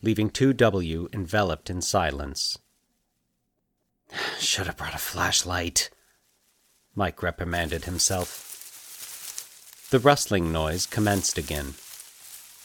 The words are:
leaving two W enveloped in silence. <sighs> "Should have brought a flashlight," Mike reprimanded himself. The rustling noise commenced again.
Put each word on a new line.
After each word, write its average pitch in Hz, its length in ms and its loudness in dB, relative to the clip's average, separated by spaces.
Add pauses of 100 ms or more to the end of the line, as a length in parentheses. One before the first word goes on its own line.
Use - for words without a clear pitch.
leaving 107 300 2
two 135 200 6
W 90 640 2
enveloped 92 560 0
in 90 100 -4
silence. 71 760 0 (1500)
<sighs> - 300 -6
"Should - 260 0
have 87 120 -6
brought 78 180 -8
a - 180 -6
flashlight," 87 760 0 (1040)
Mike 95 260 -2
reprimanded 85 640 -2
himself. 90 560 -2 (1500)
The 131 80 6
rustling 107 520 4
noise 80 360 0
commenced 101 500 2
again. 71 380 -4 (880)